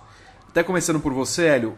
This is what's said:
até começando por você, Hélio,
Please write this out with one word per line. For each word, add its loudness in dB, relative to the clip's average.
até 0
começando 0
por -2
você, -2
Hélio, 2